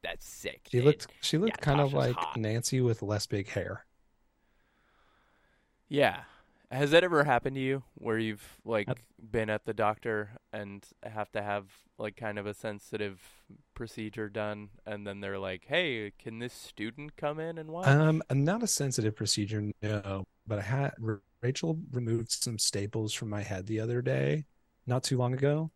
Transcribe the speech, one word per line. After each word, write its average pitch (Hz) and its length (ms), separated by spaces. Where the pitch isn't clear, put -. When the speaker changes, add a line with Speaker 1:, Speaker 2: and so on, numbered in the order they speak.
Speaker 1:
That's - 260
sick, - 420
Speaker 2:
She 123 100
Speaker 1:
dude. 123 60
Speaker 2:
looked, 147 220
she - 160
looked 220 220
Speaker 1:
Yeah, - 40
Speaker 2:
kind 143 160
of 139 120
Speaker 1:
Tasha's - 20
Speaker 2:
like 127 240
Speaker 1:
hot. 85 200
Speaker 2:
Nancy 113 440
with 117 200
less 104 240
big 101 220
hair. - 380
Speaker 1:
Yeah. 135 360
Has 139 200
that 170 120
ever 165 200
happened 135 320
to 135 60
you 135 200
where 113 240
you've, 110 440
like, 107 240
Speaker 2:
Yep. - 120
Speaker 1:
been 110 180
at 107 160
the 113 80
doctor 107 640
and 101 340
have 107 300
to 107 100
have, 101 240
like, 107 180
kind 107 220
of 101 80
a 104 80
sensitive 104 680
procedure 110 560
done, 104 400
and 104 220
then 101 120
they're 98 200
like, 95 260
"Hey, 135 540
can 113 180
this 120 160
student 117 600
come 151 240
in 165 180
and 156 140
watch?" 170 160
Speaker 2:
Um, 156 340
not 151 300
a 220 60
sensitive 123 480
procedure, 104 560
no. 98 440
But 107 140
I - 20
had, 131 320
R-, 110 200
Rachel 160 380
removed 117 400
some 117 280
staples 107 540
from 113 160
my 104 120
head 98 240
the 107 140
other 120 240
day, 139 420
not 123 180
too 131 140
long 123 160
ago 147 420